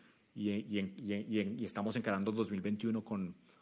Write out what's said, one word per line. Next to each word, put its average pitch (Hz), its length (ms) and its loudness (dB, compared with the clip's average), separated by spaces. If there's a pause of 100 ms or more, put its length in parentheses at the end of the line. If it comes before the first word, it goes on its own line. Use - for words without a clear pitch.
(340)
y, 104 160 0
y 104 280 0
en, 95 180 0
y 104 160 -2
en, 104 200 -2
y 107 80 4
en, 101 180 0
y 117 80 -2
estamos 104 300 -2
encarando 101 340 2
el 107 80 0
dos 104 120 2
mil 98 120 -2
veintiuno 107 420 0
con, 95 300 -2 (280)